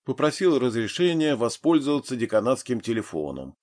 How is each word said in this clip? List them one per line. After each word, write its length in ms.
попросил 560
разрешения 760
воспользоваться 840
деканатским 640
телефоном. 800